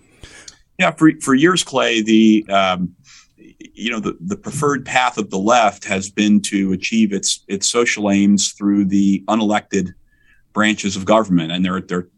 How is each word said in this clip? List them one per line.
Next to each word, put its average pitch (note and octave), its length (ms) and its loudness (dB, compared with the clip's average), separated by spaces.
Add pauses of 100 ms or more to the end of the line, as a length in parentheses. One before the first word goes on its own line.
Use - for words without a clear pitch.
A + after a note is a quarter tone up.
(760)
Yeah, F3+ 140 0
for, D#3+ 280 4
for C3+ 140 0
years, E3+ 300 2
Clay, A#2+ 380 0
the, A2 480 4
um, F#2 460 -2 (420)
you - 540 -12
know, A2+ 80 -6
the, G2+ 220 -6
the F#2+ 160 -8
preferred C#3 480 -4
path B2+ 320 -2
of G#2 120 -6
the G2 80 -6
left A2 460 0
has G2 260 -6
been G#2 340 2
to G2 280 -2
achieve G#2+ 400 -2
its, - 380 -6
its G2 180 -4
social A#2 420 0
aims G2+ 440 2
through G2+ 320 0
the G2 420 0
unelected G#2 640 -2 (600)
branches G#2 420 -2
of F#2+ 80 -8
government. F#2+ 480 0
And F2+ 120 -4
there, F#2 180 -4
there F2+ 160 -6
are F2+ 200 -8